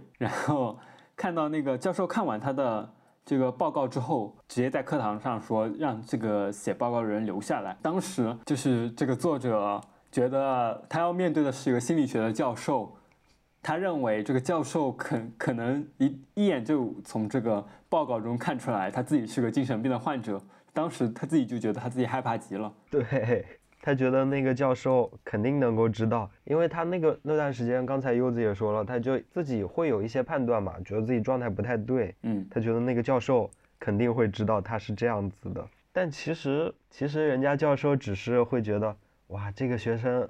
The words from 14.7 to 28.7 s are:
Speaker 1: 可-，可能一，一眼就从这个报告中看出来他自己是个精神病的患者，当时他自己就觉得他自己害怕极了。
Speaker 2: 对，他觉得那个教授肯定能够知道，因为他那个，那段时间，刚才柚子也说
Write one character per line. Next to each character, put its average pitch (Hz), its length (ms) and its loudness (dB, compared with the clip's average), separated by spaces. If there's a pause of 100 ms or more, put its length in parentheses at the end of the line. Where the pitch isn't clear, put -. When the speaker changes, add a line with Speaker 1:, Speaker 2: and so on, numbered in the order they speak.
Speaker 1:
可-， - 260 -4 (200)
可 - 160 0
能 127 320 0 (100)
一， 156 220 2 (160)
一 208 120 4
眼 147 160 2
就 131 320 0 (100)
从 110 240 -2
这 131 120 0
个 107 240 0 (240)
报 156 160 2
告 123 160 -2
中 117 160 -2
看 127 220 -2
出 131 120 -6
来 98 200 0
他 120 120 -2
自 151 160 0
己 113 80 -2
是 120 140 -4
个 117 100 2
精 139 140 2
神 117 180 -2
病 131 80 0
的 127 80 0
患 143 240 -2
者， 104 180 -6 (320)
当 160 180 0
时 127 180 0
他 113 180 -6
自 160 100 2
己 135 80 4
就 117 140 -4
觉 110 140 0
得 101 80 -4
他 123 80 -4
自 123 100 -8
己 123 80 2
害 127 140 -2
怕 120 160 -2
极 107 200 -8
了。 107 160 -6 (180)
Speaker 2:
对， 123 540 0 (360)
他 143 140 0
觉 131 160 2
得 131 140 4
那 139 180 2
个 131 120 4
教 127 200 2
授 127 360 2 (140)
肯 104 180 -2
定 139 160 2
能 120 160 4
够 113 140 4
知 110 180 0
道， 110 240 0 (140)
因 - 140 0
为 170 100 4
他 165 160 -4
那 175 160 -2
个， 160 220 2
那 151 140 0
段 147 160 2
时 120 120 -4
间， 127 200 2
刚 135 160 0
才 131 120 0
柚 127 180 4
子 120 100 0
也 107 140 2
说 104 180 0